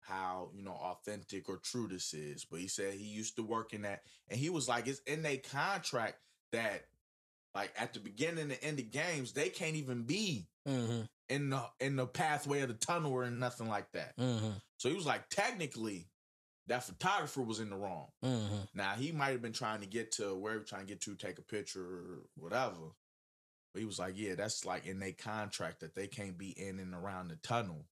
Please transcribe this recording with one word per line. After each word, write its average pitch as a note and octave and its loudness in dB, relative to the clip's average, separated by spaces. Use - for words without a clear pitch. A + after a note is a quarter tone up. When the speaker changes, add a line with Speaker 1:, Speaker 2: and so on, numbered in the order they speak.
Speaker 1:
how, F#2 -2
you G2 -10
know, G2 -4
authentic F#2 -4
or F#2+ 0
true A#2 -2
this F2+ -4
is, D2+ -6
but E2 -8
he F#2 -4
said G2 0
he G2+ -6
used G#2+ -4
to A2+ 2
work A2 0
in G#2+ -4
that, G2+ -2
and G#2 0
he D3+ 4
was D3+ 2
like, A#2+ 4
it's C3+ -2
in D#3 0
their D3 2
contract C#3+ 0
that, A2 2
like, G2 0
at A2+ 0
the B2+ -4
beginning D3 0
and B2+ -2
end D3+ 0
of A#2 -2
games, D3 2
they D3+ 4
can't D#3+ 0
even B2+ 0
be D3 2
Speaker 2:
Mm-hmm. A#2+ 4
Speaker 1:
in C#3 2
the, C3+ 2
in C#3 4
the C3 4
pathway C#3+ 4
of C3+ 2
the A#2+ 0
tunnel D#3+ 2
or B2 2
nothing A#2+ 0
like G2+ 0
that. E2 -4
Speaker 2:
Mm-hmm. A#2 4
Speaker 1:
So - 2
he D3+ 4
was F#3+ -2
like, A#2+ 2
technically, B2 0
that A#2+ 2
photographer D#3 2
was A2 0
in G#2+ -2
the G2 -4
wrong. F#2+ -4
Speaker 2:
Mm-hmm. A2 4
Speaker 1:
Now, G2 2
he B2+ 0
might C#3 4
have B2 2
been A2+ -2
trying A2 0
to G2+ -6
get A2 -2
to G2+ 0
where G#2 -2
he A2 0
was G#2+ -12
trying G2 -6
to G2 -8
get G2 -6
to, G#2 -6
take F#2 -6
a - -16
picture G2+ -4
or F2+ -8
whatever. G2 0
But F#2 -4
he A2 0
was G2 -4
like, F#2 -2
"Yeah, G2 0
that's, G2+ 0
like, F2+ -2
in F#2+ -2
their F#2+ -2
contract G#2 -4
that D#2+ -10
they G2 -2
can't G2 -6
be G2 -8
in F#2+ -6
and F#2 -6
around F#2 -4
the D#2+ -8
tunnel." F#2 0